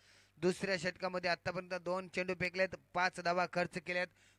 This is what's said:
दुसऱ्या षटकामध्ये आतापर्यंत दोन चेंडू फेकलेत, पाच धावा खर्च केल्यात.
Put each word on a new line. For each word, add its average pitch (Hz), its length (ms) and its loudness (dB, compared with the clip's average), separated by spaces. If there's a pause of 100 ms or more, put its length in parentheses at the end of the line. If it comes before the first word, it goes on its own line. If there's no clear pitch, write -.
(360)
दुसऱ्या 185 400 2
षटकामध्ये 180 540 -2
आतापर्यंत 180 440 -2
दोन 180 340 -4
चेंडू 185 260 -2
फेकलेत, 180 400 0 (200)
पाच 180 260 2
धावा 175 320 2
खर्च 175 260 0
केल्यात. 180 280 -2 (320)